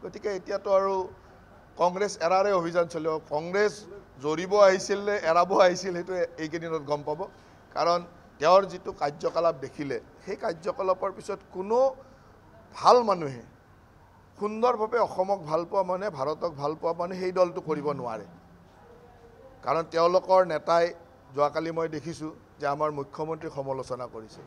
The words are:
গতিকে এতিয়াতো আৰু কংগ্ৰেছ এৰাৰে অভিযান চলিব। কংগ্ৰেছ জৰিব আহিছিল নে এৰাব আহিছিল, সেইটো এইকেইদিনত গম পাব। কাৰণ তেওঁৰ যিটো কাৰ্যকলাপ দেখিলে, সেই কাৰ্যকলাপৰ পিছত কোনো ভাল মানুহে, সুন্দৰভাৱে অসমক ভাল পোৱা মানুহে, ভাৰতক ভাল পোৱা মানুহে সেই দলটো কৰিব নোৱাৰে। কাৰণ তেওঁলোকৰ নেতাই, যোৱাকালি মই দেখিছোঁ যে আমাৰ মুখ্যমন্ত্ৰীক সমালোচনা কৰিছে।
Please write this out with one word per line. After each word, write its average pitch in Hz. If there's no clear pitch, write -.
গতিকে 202
এতিয়াতো 196
আৰু 196
কংগ্ৰেছ 185
এৰাৰে 190
অভিযান 170
চলিব। 160
কংগ্ৰেছ 180
জৰিব 160
আহিছিল 190
নে 202
এৰাব 175
আহিছিল, 180
সেইটো 175
এইকেইদিনত 160
গম 147
পাব। 151
কাৰণ 170
তেওঁৰ 180
যিটো 180
কাৰ্যকলাপ 160
দেখিলে, 135
সেই 196
কাৰ্যকলাপৰ 190
পিছত 208
কোনো 202
ভাল 196
মানুহে, 147
সুন্দৰভাৱে 220
অসমক 190
ভাল 156
পোৱা 196
মানুহে, 185
ভাৰতক 156
ভাল 143
পোৱা 165
মানুহে 180
সেই 185
দলটো 180
কৰিব 147
নোৱাৰে। 110
কাৰণ 151
তেওঁলোকৰ 180
নেতাই, 165
যোৱাকালি 147
মই 165
দেখিছোঁ 156
যে 143
আমাৰ 151
মুখ্যমন্ত্ৰীক 156
সমালোচনা 131
কৰিছে। 110